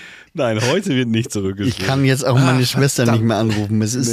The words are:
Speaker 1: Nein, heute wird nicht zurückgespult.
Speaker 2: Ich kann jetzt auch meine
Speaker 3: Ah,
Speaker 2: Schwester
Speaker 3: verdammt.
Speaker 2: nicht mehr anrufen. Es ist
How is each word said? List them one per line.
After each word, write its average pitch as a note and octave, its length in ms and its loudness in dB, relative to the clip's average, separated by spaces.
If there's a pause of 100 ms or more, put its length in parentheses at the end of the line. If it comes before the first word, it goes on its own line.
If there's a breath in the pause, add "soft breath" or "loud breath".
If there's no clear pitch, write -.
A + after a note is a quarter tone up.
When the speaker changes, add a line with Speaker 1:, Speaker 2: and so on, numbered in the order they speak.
(320 loud breath)
Speaker 1:
Nein, A#2 280 0 (100)
heute F#3 260 0
wird B2+ 120 0
nicht A2+ 220 -2
zurückgespult. B2 500 -2
Speaker 2:
Ich - 60 -6
kann C3+ 180 0
jetzt C3+ 220 2
auch C3 100 2
meine C3 260 4
Speaker 3:
Ah, B2 40 0
Speaker 2:
Schwester C3+ 380 0
Speaker 3:
verdammt. A2+ 180 2
Speaker 2:
nicht A#2 60 2
mehr A2+ 100 0
anrufen. G#2+ 440 0
Es A2 120 -2
ist A#2 180 -2